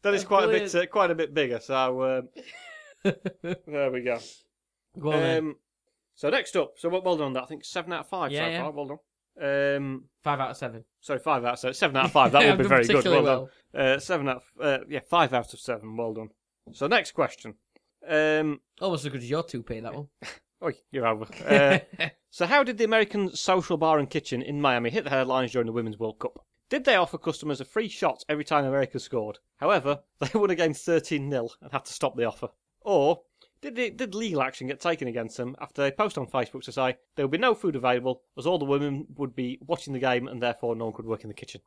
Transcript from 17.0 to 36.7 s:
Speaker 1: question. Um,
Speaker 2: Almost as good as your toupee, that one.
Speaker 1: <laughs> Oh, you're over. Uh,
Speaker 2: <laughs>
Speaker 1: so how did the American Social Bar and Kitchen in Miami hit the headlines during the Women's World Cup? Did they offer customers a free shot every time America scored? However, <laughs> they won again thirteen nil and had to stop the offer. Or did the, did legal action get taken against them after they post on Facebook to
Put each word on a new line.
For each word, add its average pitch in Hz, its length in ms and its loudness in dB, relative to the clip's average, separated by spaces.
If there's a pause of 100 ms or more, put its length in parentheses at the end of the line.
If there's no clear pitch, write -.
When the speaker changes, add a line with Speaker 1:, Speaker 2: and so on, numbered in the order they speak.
Speaker 1:
question. 120 420 -4 (520)
Um, 156 520 2 (220)
Speaker 2:
Almost 170 240 -2
as 143 60 -6
good 131 100 -8
as 120 80 -12
your 156 140 -2
toupee, 117 360 -10
that 113 160 -12
one. 143 140 -12 (120)
Speaker 1:
<laughs> - 60 -14 (380)
Oh, 151 60 -2 (220)
you're 131 120 -2
over. 110 200 0 (200)
Uh, 139 340 6 (420)
Speaker 2:
<laughs> - 80 -20
Speaker 1:
so - 160 -2
how 277 180 4
did 233 140 -2
the 226 80 4
American 208 500 2
Social 185 400 0
Bar 156 240 4
and 139 100 -2
Kitchen 135 320 -4
in 143 200 -6
Miami 120 280 2
hit 202 140 -2
the 139 60 -6
headlines 131 420 0
during 123 140 0
the 113 80 -6
Women's 110 260 -4
World 110 200 -6
Cup? - 200 -8 (300)
Did 262 160 -2
they 247 100 6
offer 170 220 2
customers 147 420 -4
a 135 60 -8
free 220 240 -4
shot - 400 -2
every 151 160 -2
time 147 180 2
America 135 340 0
scored? 107 420 -6 (180)
However, 143 420 0 (120)
<laughs> - 100 -20
they 156 180 -2
won 202 120 4
again 165 220 0
thirteen 156 540 0
nil 120 240 -2 (100)
and 139 120 -16
had 135 100 -4
to - 80 -16
stop - 240 -4
the 120 80 -2
offer. - 240 -4 (320)
Or 165 440 2 (380)
did 277 140 -12
the, 240 140 -2
did 226 260 -8
legal 202 260 -2
action 131 260 -4
get 135 120 -8
taken 156 300 -2
against 117 260 -8
them 123 240 -8
after - 220 -8
they 139 100 2
post 208 260 -2
on 131 100 -6
Facebook 127 360 -4
to 135 80 -14